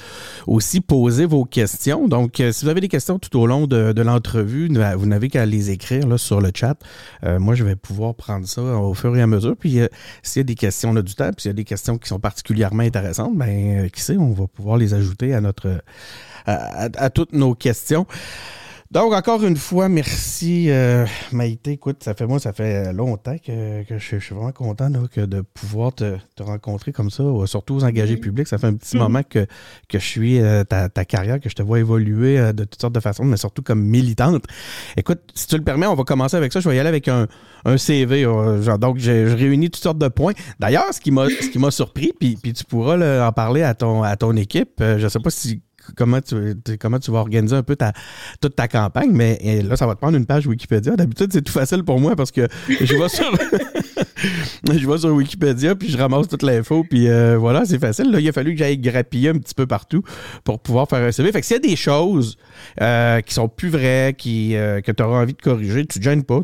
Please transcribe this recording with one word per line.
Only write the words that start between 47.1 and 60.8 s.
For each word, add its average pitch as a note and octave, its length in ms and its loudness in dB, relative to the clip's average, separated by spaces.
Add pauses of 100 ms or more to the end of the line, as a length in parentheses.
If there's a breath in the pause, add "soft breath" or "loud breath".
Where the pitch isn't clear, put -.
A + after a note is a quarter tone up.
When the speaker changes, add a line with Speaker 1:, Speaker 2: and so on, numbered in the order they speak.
Speaker 1:
organiser A2 380 0
un C3 80 0
peu C#3+ 120 -2
ta, A2 160 0 (480 loud breath)
toute C#3+ 160 -2
ta A#2+ 120 0
campagne, A#2+ 440 0
mais, A#2 320 4
euh, G#2+ 200 2
là, G2+ 120 0
ça C3 120 2
va G#2 80 0
te - 40 -14
prendre D#3+ 160 2
une A#2+ 120 2
page C#3+ 180 0
Wikipédia. A#2 500 0
D'habitude, F3+ 380 0
c'est D#3 80 4
tout - 100 -6
facile E3+ 320 0
pour C3 160 2
moi E3 160 4
parce C#3 160 -2
que A#2+ 160 0 (220 loud breath)
je D3 260 2
vais F3 140 2
sur, - 160 -2
<laughs> - 640 -2 (800 loud breath)
je C#3+ 160 2
vais D3 100 2
sur D#3+ 160 2
Wikipédia, C#3+ 640 2
puis F3+ 140 -6
je C3+ 80 0
ramasse C3+ 300 2
toute D3 160 -4
l'info, C#3 440 2
puis, A#2+ 200 4
euh, A#2 300 6
voilà, B2 280 2
c'est E3+ 140 2
facile. C3 320 2
Là, G3+ 80 4
il D3+ 100 2
a - 20 -2
fallu C#3+ 220 -2
que D3+ 60 -4
j'aille C#3+ 180 2
grappiller B2 520 0
un D#3+ 100 2
petit - 160 -12
peu C3+ 120 0
partout C#3+ 360 -2 (400 loud breath)
pour A2 160 -2
pouvoir B2+ 280 2